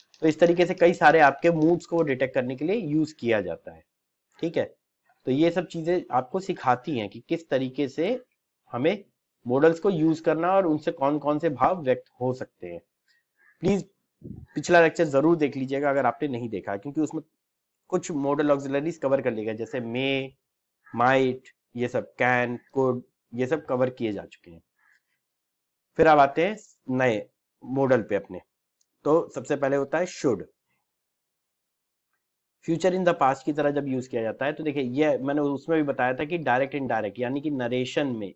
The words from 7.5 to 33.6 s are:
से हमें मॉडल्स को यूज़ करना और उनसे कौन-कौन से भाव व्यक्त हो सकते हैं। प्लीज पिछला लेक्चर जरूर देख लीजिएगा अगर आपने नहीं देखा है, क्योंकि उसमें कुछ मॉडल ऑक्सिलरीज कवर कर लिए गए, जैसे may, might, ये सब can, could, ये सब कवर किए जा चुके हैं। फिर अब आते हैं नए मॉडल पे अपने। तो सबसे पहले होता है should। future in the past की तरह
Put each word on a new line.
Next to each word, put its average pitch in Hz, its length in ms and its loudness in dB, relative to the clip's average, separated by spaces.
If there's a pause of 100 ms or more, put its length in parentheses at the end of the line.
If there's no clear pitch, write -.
से 196 360 -4 (480)
हमें 165 320 -2 (420)
मॉडल्स 156 340 4
को 202 100 2
यूज़ 160 320 0
करना 165 300 0
और 196 140 2
उनसे 156 260 -2
कौन-कौन 147 460 0
से 165 120 -2
भाव 151 320 0
व्यक्त 127 220 0 (160)
हो 127 120 -2
सकते 127 340 -10
हैं। 85 140 -10 (800)
प्लीज 185 280 -2 (380)
पिछला - 540 0
लेक्चर 165 240 4
जरूर 151 320 4
देख 139 200 0
लीजिएगा 135 340 -2
अगर 135 160 2
आपने 143 220 -2
नहीं 120 200 -6
देखा 101 240 -8
है, 101 60 -6
क्योंकि 143 220 -8
उसमें 151 220 -4 (640)
कुछ 180 220 -4
मॉडल 143 400 0
ऑक्सिलरीज 143 460 -2
कवर 135 240 0
कर 123 120 -2
लिए 107 120 -6
गए, 110 100 -4
जैसे 113 260 -8
may, 135 500 -4 (680)
might, 131 400 2 (360)
ये 120 120 -2
सब 117 260 -6
can, 123 440 0 (200)
could, 127 240 0 (320)
ये 123 120 -2
सब 151 200 -4
कवर 127 240 0
किए 117 220 -6
जा 90 120 -8
चुके - 260 -20
हैं। 82 120 -20 (1300)
फिर 160 100 6
अब 156 120 8
आते 143 280 4
हैं 208 100 -4 (340)
नए 127 400 0 (340)
मॉडल 127 380 2
पे 104 120 -4
अपने। 92 260 -6 (640)
तो 151 240 2
सबसे 185 280 -6
पहले 139 200 0
होता 139 220 -2
है 180 80 -2
should। 117 360 -2 (2250)
future 170 260 0
in 185 100 -2
the 170 180 2
past 135 200 2
की 156 100 -4
तरह 147 180 0